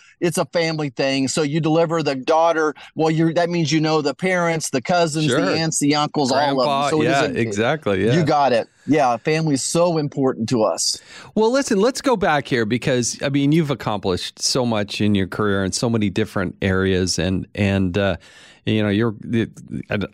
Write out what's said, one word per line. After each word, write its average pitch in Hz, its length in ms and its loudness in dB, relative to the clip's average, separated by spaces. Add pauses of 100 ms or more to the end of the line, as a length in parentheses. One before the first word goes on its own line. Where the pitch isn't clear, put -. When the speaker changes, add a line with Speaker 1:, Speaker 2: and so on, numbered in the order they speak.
(200)
Speaker 1:
It's 170 180 -2
a 170 80 0
family 160 440 -2
thing. 135 380 -2
So 160 140 -2
you 151 180 0
deliver 160 440 2
the 143 120 0
daughter. 160 600 2 (180)
Well, 160 160 0
you're, 165 240 2
that 170 160 0
means 170 220 0
you 156 100 2
know 156 200 2
the 202 120 -2
parents, 175 560 -2
the 131 120 -2
cousins, 160 460 0
Speaker 2:
Sure. 135 140 2
Speaker 1:
the 170 160 0
aunts, 160 220 -2
the 143 160 2
uncles, 147 360 0
all 135 60 2
of 143 100 2
them. 139 100 0
Speaker 2:
Grandpa, 139 320 0
Speaker 1:
So 156 120 0
it - 40 0
Speaker 2:
yeah, 135 180 2
Speaker 1:
isn't - 140 -2
Speaker 2:
exactly, 110 680 0
yeah. 117 80 4
Speaker 1:
You 170 100 2
got 143 300 2
it. 110 140 0 (180)
Yeah, 127 320 2
family 156 380 0
is 127 80 -2
so 170 340 2
important 131 520 -2
to 117 140 2
us. - 380 -2 (320)
Speaker 2:
Well, 220 180 2
listen, 262 280 2
let's 247 220 2
go 254 140 2
back 165 320 0
here 117 180 0
because, 123 580 -2
I 143 60 0
mean, 139 220 2
you've 156 200 2
accomplished 101 680 -4
so - 220 0
much 107 380 -2
in 104 140 2
your 95 120 0
career 98 360 -2
in 92 80 -2
so - 180 -2
many 107 220 0
different 98 500 -4
areas, 95 560 0
and, 92 380 -2
and, 98 420 0
uh, 98 200 0 (500)
you 107 140 0
know, 104 80 0
you're 104 300 0
the, 113 280 -2 (420)
an 104 240 -4